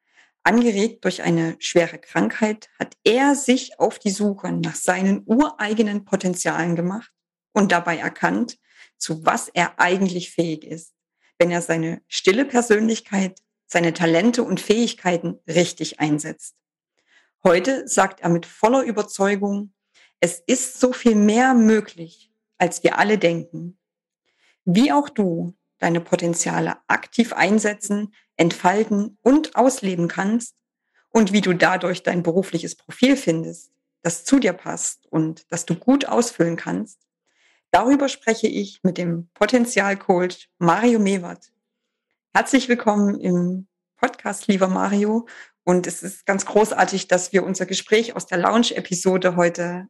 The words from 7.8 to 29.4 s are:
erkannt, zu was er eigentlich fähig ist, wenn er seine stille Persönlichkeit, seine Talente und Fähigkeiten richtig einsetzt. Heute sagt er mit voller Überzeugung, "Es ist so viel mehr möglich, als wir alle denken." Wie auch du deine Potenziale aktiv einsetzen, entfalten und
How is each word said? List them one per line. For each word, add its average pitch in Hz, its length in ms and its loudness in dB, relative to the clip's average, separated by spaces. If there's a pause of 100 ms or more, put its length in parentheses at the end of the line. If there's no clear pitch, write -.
erkannt, 196 640 -4 (400)
zu 160 260 -8
was - 240 -2
er - 300 -2
eigentlich 180 500 0
fähig 165 340 -4
ist, - 300 -16 (460)
wenn 175 120 4
er 175 100 -2
seine 165 480 -4
stille 208 340 2
Persönlichkeit, 220 960 0 (260)
seine 170 280 0
Talente 175 500 2
und 185 160 -4
Fähigkeiten 180 880 -2
richtig 170 520 -2
einsetzt. 151 560 -4 (880)
Heute 190 440 -2
sagt 196 340 -2
er 175 80 -2
mit 170 160 0
voller 254 380 0
Überzeugung, 202 880 -4 (460)
"Es - 260 -2
ist - 340 -4
so 254 120 2
viel 233 240 2
mehr 220 380 4
möglich, 214 800 0 (260)
als 175 260 -2
wir - 140 2
alle 202 200 2
denken." 170 640 -4 (840)
Wie 214 260 4
auch 285 160 2
du 175 480 -4 (220)
deine 170 240 0
Potenziale 170 760 -2 (100)
aktiv - 440 0
einsetzen, 208 840 -2 (220)
entfalten 202 840 0
und 302 340 2